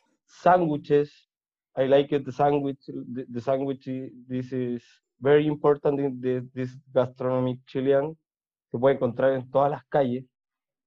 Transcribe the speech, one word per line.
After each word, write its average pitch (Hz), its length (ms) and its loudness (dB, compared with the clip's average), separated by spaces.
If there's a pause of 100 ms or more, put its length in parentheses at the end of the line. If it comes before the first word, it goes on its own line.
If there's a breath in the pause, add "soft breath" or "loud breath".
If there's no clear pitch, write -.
(260)
Sandwiches. 147 840 2 (680)
I 135 100 0
like 139 260 4
it, 139 120 -2
the 127 80 -10
sandwich. 143 540 0
The, 135 440 -10
the 120 100 -6
sandwich, 135 480 -4
i-, 131 220 -8 (180)
this 127 240 -8
is 123 300 -4 (380)
very 147 260 4
important 147 540 0
in 135 200 -4
the, 127 340 -4
this 127 160 -6 (240)
gastronomic 127 720 -2
Chilean. 139 500 0 (560)
Se 120 60 -6
puede 135 180 4
encontrar 131 380 0
en 127 160 -8
todas 143 200 2
las 143 200 -8
calles. 135 340 0 (640)